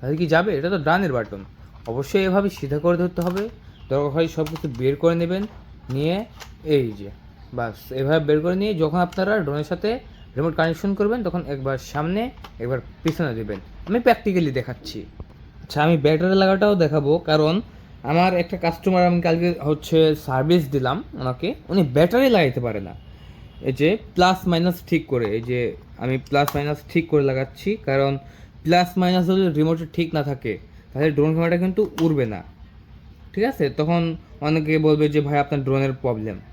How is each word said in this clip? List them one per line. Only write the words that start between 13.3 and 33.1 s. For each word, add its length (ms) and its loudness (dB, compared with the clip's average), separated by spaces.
দেবেন। 240 -8
আমি 120 0
প্র্যাকটিক্যালি 500 2
দেখাচ্ছি। 560 -8
আচ্ছা 200 -2
আমি 140 4
ব্যাটারি 380 2
লাগাটাও 400 4
দেখাবো, 440 2
কারণ 420 2
আমার 320 4
একটা 220 -2
কাস্টমার 500 2
আমি 140 2
কালকে 400 2
হচ্ছে 540 2
সার্ভিস 540 0
দিলাম 360 -2
ওনাকে, 400 -4
উনি 140 2
ব্যাটারি 480 4
লাগাইতে 300 2
পারে 200 -4
না। 140 -12
এই 100 -2
যে 260 2
প্লাস 340 2
মাইনাস 260 2
ঠিক 200 0
করে, 200 -2
এই 140 -2
যে 360 -4
আমি 200 -2
প্লাস 360 0
মাইনাস 240 -2
ঠিক 200 -2
করে 140 4
লাগাচ্ছি, 540 -2
কারণ 420 0
প্লাস 360 2
মাইনাস 280 2
যদি 260 2
রিমোটে 400 0
ঠিক 220 -2
না 80 0
থাকে 360 -4
তাহলে 180 0
ড্রোন 200 2
ক্যামেরাটা 260 0
কিন্তু 340 0
উড়বে 260 2
না, 160 -8